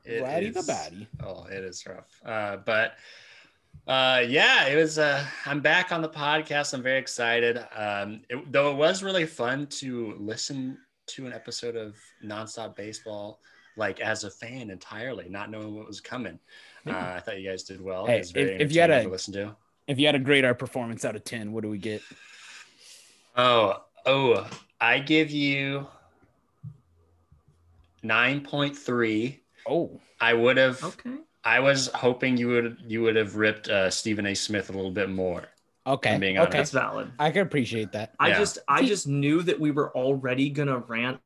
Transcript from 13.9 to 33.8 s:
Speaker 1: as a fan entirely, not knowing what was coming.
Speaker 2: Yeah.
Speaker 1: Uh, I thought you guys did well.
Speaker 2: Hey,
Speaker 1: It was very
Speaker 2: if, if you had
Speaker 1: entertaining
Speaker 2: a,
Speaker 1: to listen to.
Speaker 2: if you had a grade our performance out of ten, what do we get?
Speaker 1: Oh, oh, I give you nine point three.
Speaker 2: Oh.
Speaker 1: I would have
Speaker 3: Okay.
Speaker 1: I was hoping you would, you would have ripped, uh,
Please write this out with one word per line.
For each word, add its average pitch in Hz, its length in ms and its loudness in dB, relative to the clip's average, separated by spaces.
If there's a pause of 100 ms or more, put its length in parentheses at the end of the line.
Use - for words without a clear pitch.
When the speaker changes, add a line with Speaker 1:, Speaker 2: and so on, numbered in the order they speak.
Speaker 1:
as 107 220 -2
a 101 60 -8
fan 120 400 -14
entirely, 104 600 -12
not 101 200 -10
knowing 107 260 -12
what 107 120 -14
was 101 140 -16
coming. 120 360 -10 (480)
Speaker 2:
Yeah. 117 120 -2
Speaker 1:
Uh, 90 180 -6
I - 40 -8
thought 101 200 -10
you 95 100 -8
guys 92 140 -8
did 95 180 -14
well. 92 240 -6
Speaker 2:
Hey, 117 120 4
Speaker 1:
It - 20 2
was 90 120 -8
very - 240 0
Speaker 2:
if, - 60 -2
if 143 140 0
you 165 60 8
had 170 100 6
Speaker 1:
entertaining 120 160 4
Speaker 2:
a, - 20 -4
Speaker 1:
to - 40 -6
listen 95 200 -8
to. 101 220 -8 (320)
Speaker 2:
if 139 120 -4
you 147 60 4
had 147 100 4
a 139 40 2
grade 135 260 4
our 123 80 4
performance 117 500 -8
out 113 120 -4
of 107 80 -12
ten, 107 280 -10
what 110 120 -6
do 107 60 -4
we 104 100 -6
get? 107 220 -6 (1300)
Speaker 1:
Oh, 120 480 6 (220)
oh, 127 420 4 (320)
I 120 200 4
give 151 320 4
you 139 560 -2 (2250)
nine 120 380 2
point 143 360 -2
three. 120 640 0 (260)
Speaker 2:
Oh. 139 320 -2 (220)
Speaker 1:
I 117 120 6
would 120 240 6
have 131 260 4
Speaker 3:
Okay. 240 320 -10 (280)
Speaker 1:
I 117 160 4
was 135 340 4
hoping 127 440 2
you 120 120 0
would, 120 280 0 (100)
you 113 160 -2
would 110 120 4
have 104 200 2
ripped, 107 320 0
uh, 98 220 4